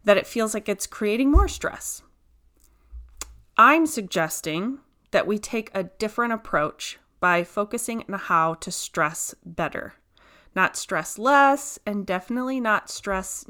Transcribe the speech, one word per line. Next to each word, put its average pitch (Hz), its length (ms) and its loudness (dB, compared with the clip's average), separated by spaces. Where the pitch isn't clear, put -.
that 202 140 6
it - 80 -2
feels 220 260 -2
like 214 160 -6
it's 202 180 -4
creating 233 440 0
more 339 180 6
stress. - 540 -8
I'm 302 300 8
suggesting 190 920 -4
that - 140 4
we 208 120 0
take 226 340 -6
a 190 120 -4
different 226 480 -4
approach - 680 -4
by 175 240 4
focusing 220 640 -6
on 196 100 -6
how 165 360 2
to 160 160 -12
stress - 640 -4
better. 170 500 -6
Not 185 220 0
stress - 420 -6
less, 277 680 4
and 202 180 -4
definitely 247 560 -4
not 214 300 0
stress - 600 -6